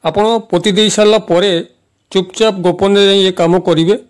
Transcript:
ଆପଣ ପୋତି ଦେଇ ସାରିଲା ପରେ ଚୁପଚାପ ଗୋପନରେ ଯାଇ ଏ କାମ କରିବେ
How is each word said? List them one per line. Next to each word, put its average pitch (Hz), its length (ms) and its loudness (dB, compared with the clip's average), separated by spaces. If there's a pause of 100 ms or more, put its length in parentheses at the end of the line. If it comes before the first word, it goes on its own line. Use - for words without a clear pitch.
ଆପଣ 185 200 0 (240)
ପୋତି 180 240 -2
ଦେଇ 214 180 2
ସାରିଲା 214 280 2
ପରେ 190 340 0 (600)
ଚୁପଚାପ 196 480 -2
ଗୋପନରେ 196 460 0
ଯାଇ 196 180 2
ଏ 190 80 0
କାମ 170 280 0
କରିବେ 170 360 0 (140)